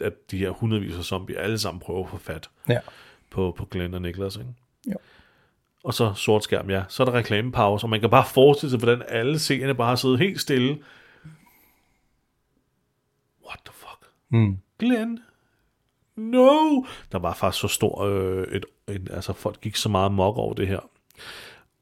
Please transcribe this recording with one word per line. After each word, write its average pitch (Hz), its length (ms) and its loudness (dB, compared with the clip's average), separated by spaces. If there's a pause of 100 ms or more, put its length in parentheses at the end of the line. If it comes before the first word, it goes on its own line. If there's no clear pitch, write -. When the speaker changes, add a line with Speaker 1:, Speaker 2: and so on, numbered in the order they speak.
Speaker 1:
at - 300 -8
de 98 60 -4
her 92 120 -2
hundredvis 107 480 -4
af 90 60 -8
zombier - 360 -6
alle 107 180 -2
sammen 87 220 -6
prøver 90 240 -6
at - 60 -14
få - 80 -12
fat - 320 -14 (200)
Speaker 2:
Ja. 120 100 0 (500)
Speaker 1:
på, 95 280 -4
på 95 80 -10
Glenn 90 280 -8
og 90 80 -8
Nicholas, 95 340 -8
ikke? 123 140 -14 (380)
Speaker 2:
Jo. 202 80 -6 (880)
Speaker 1:
Og 120 100 -4
så 110 200 0
sort 107 300 2
skærm, - 260 -2
ja. 95 200 -2
Så - 140 -2
er - 20 4
der 123 80 2
reklamepause, 113 720 0
og 113 40 -4
man 110 100 0
kan 110 100 2
bare 127 160 6
forestille 143 440 6
sig, 123 100 0
hvordan 120 280 2
alle 127 320 0
seerne 135 360 -2
bare 120 120 0
har 123 80 2
siddet 127 240 2
helt 185 220 0
stille. 135 360 0 (2750)
What - 200 -16
the - 80 -20
fuck? - 320 -20 (240)
Speaker 2:
Mm. 107 280 4 (220)
Speaker 1:
Glenn? 233 400 -2 (960)
No! 254 680 4 (280)
Der 95 80 -4
var 85 140 -2
faktisk - 280 0
så 101 60 0
stor, - 380 0
øh, 95 420 0
et, 98 180 -6 (220)
en, 92 240 -8
altså - 220 -6
folk - 280 -8
gik 107 140 -8
så - 140 -2
meget 98 220 2
mok 98 260 2
over - 160 -2
det 104 140 -2
her, 95 120 -2 (1040)